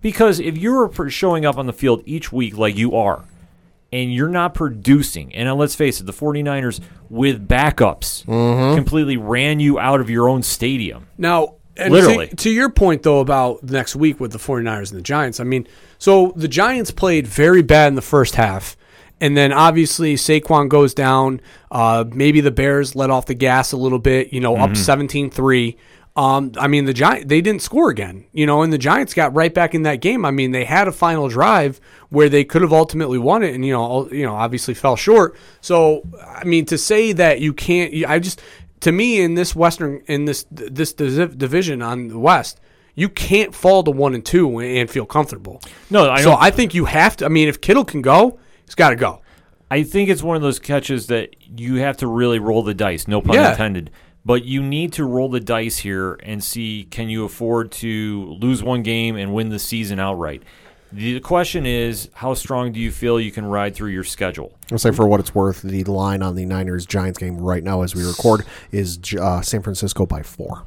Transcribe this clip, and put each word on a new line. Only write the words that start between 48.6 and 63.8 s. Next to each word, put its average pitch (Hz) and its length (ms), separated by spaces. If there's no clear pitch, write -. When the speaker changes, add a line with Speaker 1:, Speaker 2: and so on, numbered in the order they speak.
Speaker 3:
he's - 80
gotta 143 220
go. 113 260
Speaker 1:
I 143 120
think 196 280
it's 156 120
one 165 140
of 156 60
those 139 160
catches 135 480
that 117 280
you 123 180
have 135 220
to 135 80
really 120 320
roll 110 240
the 104 120
dice, 92 340
no 104 140
pun 202 140
Speaker 3:
Yeah. 170 160
Speaker 1:
intended. 98 380
But 120 200
you 135 180
need 151 300
to 156 120
roll 127 240
the 123 120
dice 113 380
here 95 440
and 107 220
see, 107 480
can 113 160
you 110 160
afford 117 480
to 104 680
lose 127 220
one 123 220
game 113 320
and 98 180
win 110 140
the 107 100
season 101 400
outright? 85 460
The 113 260
question 175 480
is, 117 480
how 127 200
strong 123 360
do 110 80
you 113 140
feel 117 260
you 107 140
can 107 140
ride 101 280
through 107 160